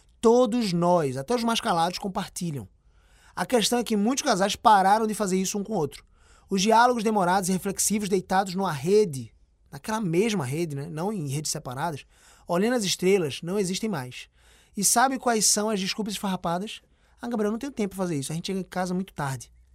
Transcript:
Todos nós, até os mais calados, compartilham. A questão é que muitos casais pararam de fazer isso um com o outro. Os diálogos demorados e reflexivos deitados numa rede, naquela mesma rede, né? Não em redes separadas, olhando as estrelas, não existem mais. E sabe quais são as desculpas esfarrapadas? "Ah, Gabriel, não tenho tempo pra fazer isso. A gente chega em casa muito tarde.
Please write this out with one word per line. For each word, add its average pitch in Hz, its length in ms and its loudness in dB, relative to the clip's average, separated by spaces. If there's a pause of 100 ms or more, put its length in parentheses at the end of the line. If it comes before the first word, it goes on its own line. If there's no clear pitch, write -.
(200)
Todos 233 520 4
nós, 170 460 2
até 139 160 -2
os 233 100 -2
mais 226 160 0
calados, 175 380 0
compartilham. 175 680 -8 (720)
A 185 80 -4
questão 240 340 2
é 233 60 -2
que 220 120 0
muitos 226 280 0
casais 202 320 0
pararam 208 500 6
de 214 80 -2
fazer 190 220 0
isso 190 220 0
um 202 40 -2
com 220 120 -6
o - 20 -2
outro. 147 280 -4 (440)
Os 190 140 0
diálogos 226 420 4
demorados 196 440 2
e 190 40 0
reflexivos 196 560 -2
deitados 185 460 0
numa 190 180 -2
rede, 151 600 2 (380)
naquela 220 300 -6
mesma 190 440 0
rede, 147 300 -4
né? 143 160 -8
Não 170 220 -6
em 160 160 -6
redes 143 240 -6
separadas, 151 520 -8 (420)
olhando 196 280 0
as 233 100 0
estrelas, 180 580 0
não 180 160 -4
existem 190 300 -2
mais. 127 400 -8 (480)
E 202 60 -4
sabe 254 360 2
quais 226 280 2
são 214 240 2
as 214 80 0
desculpas 196 360 -4
esfarrapadas? 185 680 -4 (420)
"Ah, 247 60 -8
Gabriel, 220 240 0
não 226 60 -4
tenho 277 140 -8
tempo 202 220 -4
pra 190 100 -2
fazer 170 140 -2
isso. 135 140 -6
A - 20 -6
gente 165 120 -8
chega 196 120 -4
em 180 60 -6
casa 185 280 -4
muito 185 200 -4
tarde. 135 400 -8 (220)